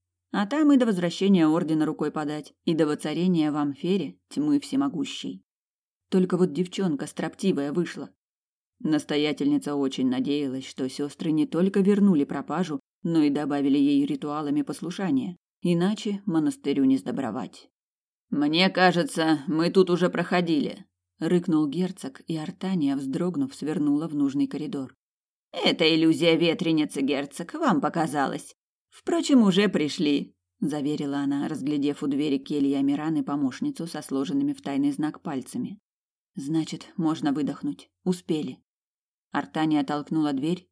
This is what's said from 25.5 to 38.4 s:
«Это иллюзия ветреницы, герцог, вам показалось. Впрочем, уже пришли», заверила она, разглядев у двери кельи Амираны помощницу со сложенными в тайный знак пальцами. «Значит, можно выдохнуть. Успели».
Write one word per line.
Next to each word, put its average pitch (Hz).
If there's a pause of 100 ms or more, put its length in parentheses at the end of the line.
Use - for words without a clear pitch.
«Это 185
иллюзия 160
ветреницы, 160
герцог, 143
вам 269
показалось. 151 (340)
Впрочем, 320
уже 196
пришли», 147 (260)
заверила 147
она, 139
разглядев 143
у 147
двери 139
кельи 139
Амираны 143
помощницу 143
со 151
сложенными 139
в -
тайный 143
знак 151
пальцами. 139 (560)
«Значит, 156
можно 156
выдохнуть. 143 (140)
Успели». 170 (720)